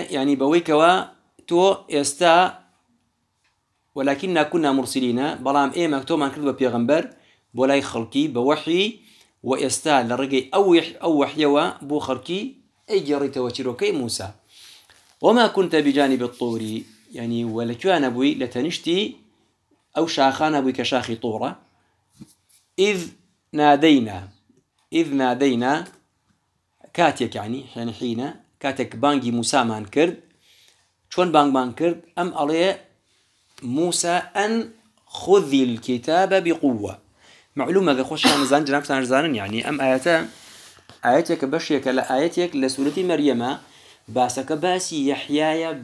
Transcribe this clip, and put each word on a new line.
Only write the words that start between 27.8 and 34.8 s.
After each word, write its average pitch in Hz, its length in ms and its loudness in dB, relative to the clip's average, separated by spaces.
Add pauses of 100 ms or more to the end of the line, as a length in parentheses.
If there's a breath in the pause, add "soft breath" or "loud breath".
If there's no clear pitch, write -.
حینە، 123 300 -6 (340)
کاتێک 135 320 -6
بانگی 123 360 0
موسامان 117 540 0
کرد. 170 300 0 (960 soft breath)
چۆن 180 240 0
بانگمان 131 440 2
کرد؟ 170 180 0 (200)
ئەم 175 120 -4 (100)
ئەڵێ 160 280 0 (960)
موسا 170 520 -2 (200)
ئەن 214 180 0 (520)